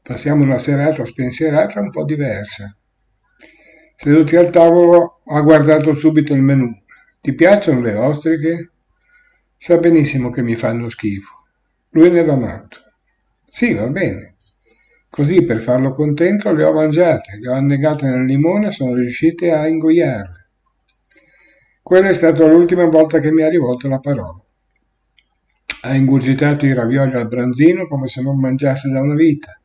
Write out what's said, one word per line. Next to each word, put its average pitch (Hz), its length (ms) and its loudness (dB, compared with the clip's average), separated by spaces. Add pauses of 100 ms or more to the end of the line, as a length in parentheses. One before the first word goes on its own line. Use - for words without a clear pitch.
Passiamo 143 420 -2
una 131 140 0
serata 139 480 -2
spensierata 156 720 -4
un 202 120 -6
po' - 120 -8
diversa." 104 720 -8 (1200)
Seduti 151 400 2
al 175 140 4
tavolo 175 800 4
ha 151 120 -2
guardato 151 540 4
subito 151 400 0
il 135 80 2
menù. 135 280 2 (520)
"Ti 135 140 -6
piacciono 175 440 2
le 113 160 -4
ostriche?" 156 760 -4 (840)
Sa 170 220 0
benissimo 151 520 0
che 123 120 -6
mi 117 160 -4
fanno 117 320 -6
schifo. 101 560 -12 (460)
Lui 165 180 6
ne 170 160 2
va 147 100 0
matto. - 440 -8 (680)
"Sì, - 240 -4
va 107 160 -4
bene." 135 460 -6 (760)
Così, 160 360 0
per 113 160 -4
farlo 131 340 -2
contento, 170 560 0
le 156 140 0
ho 156 80 2
mangiate, 156 680 0
le 123 100 -10
ho 123 40 -2
annegate 139 520 -2
nel 127 200 -2
limone 165 420 0
e 202 40 -6
sono 127 220 -6
riuscite 165 580 -2
a 151 140 -2
ingoiarle. 156 840 -2 (1300)
Quella 185 280 4
è 180 40 2
stata 160 320 4
l'ultima 175 400 4
volta 156 340 2
che 147 120 -2
mi 160 100 2
ha 156 80 0
rivolto 135 380 -2
la 135 120 -4
parola. 107 400 -8 (1400)
Ha 131 120 -6
ingurgitato 135 720 0
i 135 60 0
ravioli 127 400 -2
al 117 160 -6
branzino 131 580 -2
come 135 200 -8
se 127 140 -10
non 139 160 -4
mangiasse 135 540 -4
da 135 100 -4
una 147 140 -2
vita. 151 480 -4